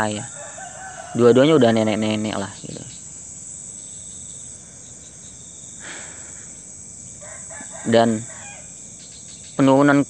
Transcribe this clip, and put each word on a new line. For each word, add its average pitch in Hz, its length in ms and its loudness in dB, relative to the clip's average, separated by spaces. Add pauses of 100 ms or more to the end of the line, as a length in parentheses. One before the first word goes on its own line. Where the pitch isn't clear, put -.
ayah. 107 160 -4 (880)
Dua-duanya 123 480 8
udah 117 160 8
nenek-nenek 107 640 0
lah 98 80 -4 (160)
gitu. - 160 -12 (4000)
Dan 117 320 4 (1400)
penurunan 139 500 6